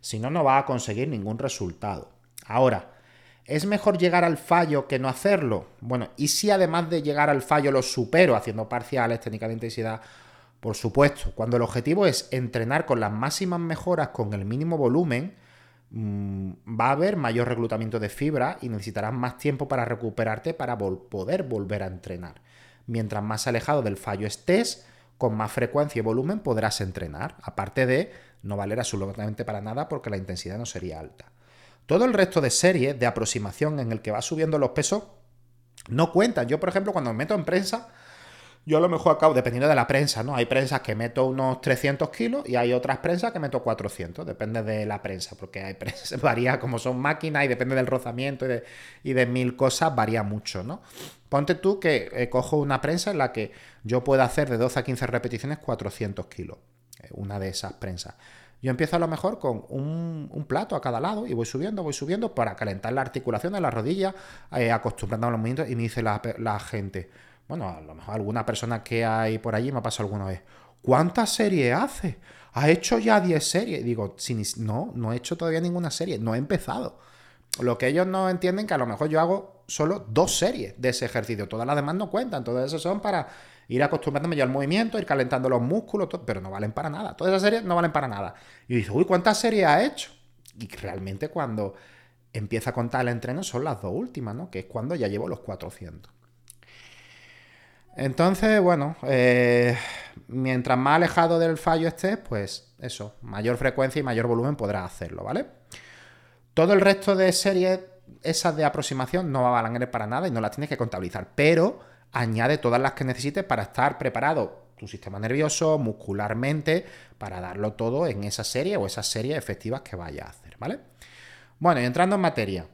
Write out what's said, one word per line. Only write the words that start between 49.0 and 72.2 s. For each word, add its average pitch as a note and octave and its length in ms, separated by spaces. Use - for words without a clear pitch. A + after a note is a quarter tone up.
y C3+ 120
de B2+ 120
mil B2 300
cosas, C#3 380
varía A2 280
mucho, G2+ 400
¿no? C3+ 200
Ponte D3 260
tú G3 260
que, C#3 320
eh, B2 160
cojo B2+ 300
una C#3 220
prensa F3 300
en F#3 80
la C3 140
que G#2+ 200
yo A#2+ 220
pueda C3+ 200
hacer C3+ 260
de A#2 80
doce B2 200
a B2 60
quince B2+ 220
repeticiones, B2 520
cuatrocientos G2 680
kilos, D#2 320
eh, - 100
una G2+ 260
de F#2+ 100
esas F#2 260
prensas. F2+ 400
Yo C3 100
empiezo D3 260
a - 20
lo E3 100
mejor F#3 300
con A#2 320
un, D#3+ 600
un D3+ 140
plato F#3 320
a - 60
cada A#2+ 180
lado G#3 260
y A#3+ 60
voy A#2 140
subiendo, F#3+ 360
voy D3 120
subiendo F#3+ 400
para A2 220
calentar G#2 360
la C3+ 80
articulación B2+ 540
de G3 80
la C#3+ 80
rodilla, F3+ 440
eh, A#2 180
acostumbrando A2+ 580
a - 20
los A#2 80
movimientos A#2+ 320
y A#2+ 60
me A#2 80
dice A#2 180
la G#2+ 180
pe-, A#2 180
la G#2+ 220
gente, G2 480
bueno, C#3+ 180
a E2 120
lo - 160
mejor - 180
alguna A2 320
persona A2+ 380
que A#2 200
hay A2+ 340
por A2 180
allí B2 160
me C3 80
ha - 20
pasado A2 240
alguna G2+ 180
vez, F#2+ 160
"¿Cuántas F3 480
series E3 440
hace? G3 460